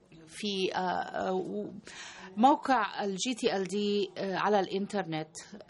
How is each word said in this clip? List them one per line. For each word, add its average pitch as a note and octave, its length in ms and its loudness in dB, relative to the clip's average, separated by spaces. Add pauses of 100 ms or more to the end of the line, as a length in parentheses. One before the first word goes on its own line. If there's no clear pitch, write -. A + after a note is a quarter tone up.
(260)
في، G3 480 -2
آه، - 40 0
آه، F#3 920 -2 (640)
موقع A#3+ 680 4
ال G3 120 -2
جي B3 180 -2
تي G3 220 0
إل G3 80 0
دي، G3+ 540 0
آه، F#3+ 180 -2
على G3 240 4
الإنترنت. F3+ 760 -2 (340)